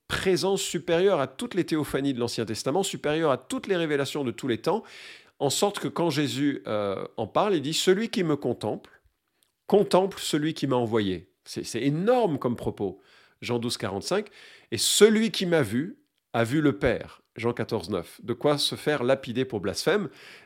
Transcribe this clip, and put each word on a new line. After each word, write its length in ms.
présence 540
supérieure 580
à 60
toutes 280
les 100
théophanies 500
de 60
l'Ancien 240
Testament, 380
supérieure 480
à 80
toutes 280
les 100
révélations 480
de 60
tous 160
les 120
temps, 260
en 100
sorte 280
que 100
quand 220
Jésus, 560
euh, 400
en 100
parle, 280
il 80
dit : « 120
Celui 360
qui 120
me 140
contemple, 640
contemple 540
celui 340
qui 120
m'a 100
envoyé. » 540
C'est, 200
c'est 180
énorme 560
comme 180
propos. 440
Jean 180
douze, 200
quarante-cinq, « 500
Et 80
celui 520
qui 160
m'a 160
vu 340
a 100
vu 160
le 180
Père. » 440
Jean 180
quatorze, 340
neuf. 340
De 120
quoi 240
se 160
faire 280
lapider 420
pour 160
blasphème. 500